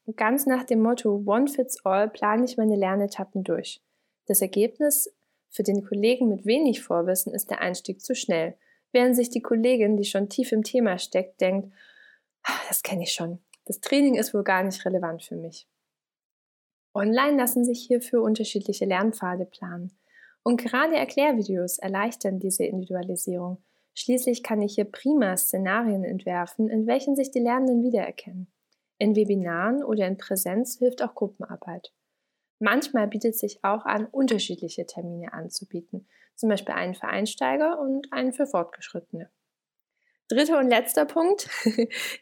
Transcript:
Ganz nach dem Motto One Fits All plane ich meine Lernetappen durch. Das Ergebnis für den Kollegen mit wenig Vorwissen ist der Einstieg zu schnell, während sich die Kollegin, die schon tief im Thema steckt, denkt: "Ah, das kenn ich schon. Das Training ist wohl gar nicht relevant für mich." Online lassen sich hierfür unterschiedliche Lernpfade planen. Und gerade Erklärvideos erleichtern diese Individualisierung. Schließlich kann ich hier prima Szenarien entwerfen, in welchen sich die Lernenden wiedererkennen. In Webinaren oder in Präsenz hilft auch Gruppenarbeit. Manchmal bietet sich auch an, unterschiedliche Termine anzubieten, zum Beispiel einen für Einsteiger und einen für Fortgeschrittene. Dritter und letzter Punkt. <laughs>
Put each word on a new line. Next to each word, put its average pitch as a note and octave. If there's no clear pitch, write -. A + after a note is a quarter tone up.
Ganz B3+
nach B3+
dem A3+
Motto A3
One A3+
Fits C4
All G3
plane A3
ich B3+
meine G#3+
Lernetappen G3
durch. -
Das G3
Ergebnis A#3+
für -
den G3+
Kollegen A3+
mit F#3+
wenig B3+
Vorwissen F3+
ist -
der -
Einstieg F3+
zu C4
schnell, E3+
während B3
sich A#3+
die A3+
Kollegin, A3+
die G3+
schon G3+
tief B3
im A3
Thema G#3+
steckt, -
denkt: G3
"Ah, -
das -
kenn F#3
ich -
schon. E3+
Das -
Training C#4
ist G#3+
wohl G3+
gar F#3+
nicht F#3+
relevant F3
für -
mich." E3
Online B3
lassen B3
sich A#3+
hierfür B3
unterschiedliche G#3+
Lernpfade F#3+
planen. F3+
Und A#3+
gerade C4
Erklärvideos A3
erleichtern G3
diese F#3+
Individualisierung. F3+
Schließlich B3
kann G#3
ich G#3
hier G#3
prima G#3+
Szenarien F#3+
entwerfen, F#3
in A3
welchen C4+
sich C4+
die B3+
Lernenden B3
wiedererkennen. F#3
In G#3
Webinaren G3
oder G#3+
in F#3+
Präsenz F#3+
hilft B3
auch A#3+
Gruppenarbeit. F3+
Manchmal G#3+
bietet A3
sich -
auch G#3
an, G#3+
unterschiedliche G3
Termine F3
anzubieten, F3
zum A3+
Beispiel G3
einen F3+
für -
Einsteiger C4+
und C#4
einen B3+
für C#4
Fortgeschrittene. E3+
Dritter D4
und C4
letzter B3
Punkt. E4+
<laughs> A3+